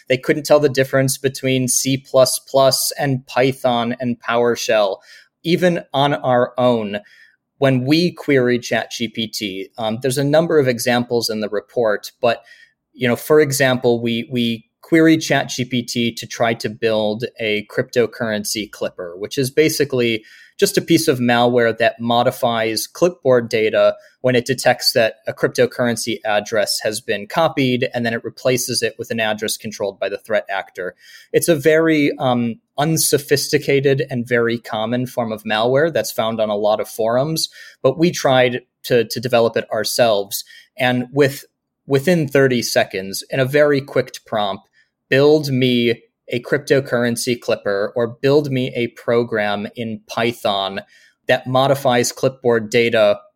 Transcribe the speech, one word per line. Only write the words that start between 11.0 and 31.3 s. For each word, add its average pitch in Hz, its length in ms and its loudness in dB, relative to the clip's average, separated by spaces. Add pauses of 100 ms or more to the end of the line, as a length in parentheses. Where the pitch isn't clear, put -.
in 107 80 -6
the 107 100 -4
report, 104 640 -2 (100)
but, 117 220 0 (500)
you 127 140 -2
know, 120 80 2
for 151 240 2
example, 131 640 2
we, 117 300 -2
we 117 360 -2 (120)
query 160 360 4
chat 151 320 -2
G - 160 -6
P 120 200 -4
T 117 300 -2
to 117 120 -12
try 117 280 -2
to - 140 -6
build 110 560 -2 (140)
a 107 280 -2
cryptocurrency 110 1040 -2
clipper, 90 480 -10
which 104 220 -8
is 131 140 -2
basically 131 720 0 (340)
just - 180 0
a 180 60 2
piece 165 240 2
of 131 140 2
malware 120 580 2
that 117 220 2
modifies 117 880 0
clipboard 131 600 2
data 107 480 2 (260)
when 127 120 2
it 123 100 2
detects - 500 0
that 113 240 2 (100)
a 113 40 -4
cryptocurrency 120 920 -2
address 104 560 -2
has 110 200 -4
been 101 280 -6
copied, 131 640 0
and 120 100 -4
then 117 80 -2
it - 120 -6
replaces 123 580 -2
it 110 160 -4
with 117 140 -8
an 113 80 -2
address 107 360 -2
controlled 101 440 -8
by 98 80 -4
the 98 100 -6
threat 104 320 -2
actor. 92 460 -8 (360)